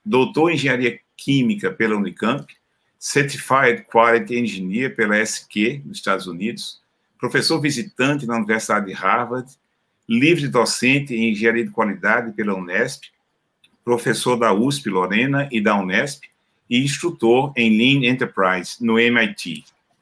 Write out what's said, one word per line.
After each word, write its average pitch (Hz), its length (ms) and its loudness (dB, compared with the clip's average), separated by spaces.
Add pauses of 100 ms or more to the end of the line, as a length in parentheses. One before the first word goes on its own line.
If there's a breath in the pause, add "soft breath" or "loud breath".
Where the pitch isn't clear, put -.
doutor 127 460 2
em 165 40 0
engenharia 127 460 -2 (160)
química 117 560 0
pela 107 240 0
unicamp, 104 500 -4 (520)
Certified 135 920 0
Quality 117 460 4
Engineer 107 580 -4
pela 104 220 2
S 107 320 -2
Q, 127 360 -2
nos - 140 -14
Estados 95 280 -2
Unidos, 92 540 -10 (380)
professor 143 420 0
visitante 135 680 -2
na 117 100 -2
Universidade 107 500 -2
de 92 60 -10
Harvard, 117 580 -2 (580)
livre 143 400 2
docente 123 640 2
em 113 180 0
engenharia 117 320 0
de 104 60 -8
qualidade 107 600 -2
pela 104 220 -4
unesp, 95 520 -4 (800)
professor 120 520 0
da 113 160 2
usp 123 360 0
Lorena 110 640 0
e 110 100 -2
da 104 180 2
unesp, 98 460 -4 (460)
e 120 80 2
instrutor 139 800 2
em 113 200 4
Lean 127 340 4
Enterprise, 95 720 -2
no 113 180 2
M 120 220 4
I 104 140 0
T. 80 300 -12 (380)